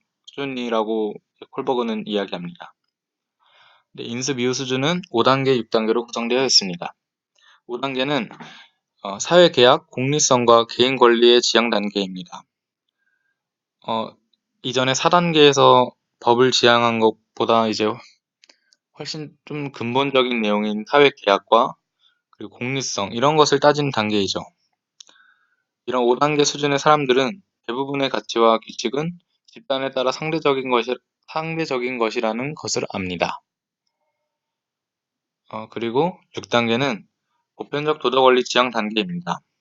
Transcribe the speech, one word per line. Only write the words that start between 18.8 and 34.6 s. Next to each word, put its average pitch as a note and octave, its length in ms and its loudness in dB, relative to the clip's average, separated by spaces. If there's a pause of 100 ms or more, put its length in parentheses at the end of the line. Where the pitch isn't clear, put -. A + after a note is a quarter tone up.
훨씬 D3+ 360 -14 (100)
좀 C#3+ 260 -8
근본적인 B2 720 0
내용인 G#2 460 -2
사회 C#3+ 240 6 (120)
계약과 A2+ 500 2 (580)
그리고 - 260 -18
공리성, A#2+ 560 -6
이런 C#3 240 2
것을 C#3+ 240 4
따지는 D3 300 2
단계이죠. G#2 500 -2 (1400)
이런 B2 180 -2
오 B2 140 4
단계 D3 260 2
수준의 C#3+ 360 -2
사람들은 C3 640 0 (260)
대부분의 C3+ 420 -4
가치와 A2+ 500 2
규칙은 D#3 580 -6 (300)
집단에 C3+ 440 -8
따라 C3 200 -2
상대적인 D3+ 580 -4
것이, A#2+ 240 -2 (380)
상대적인 D#3 640 -6
것이라는 A#2 580 -4
것을 - 340 -8
압니다. F#2 520 -8 (2000)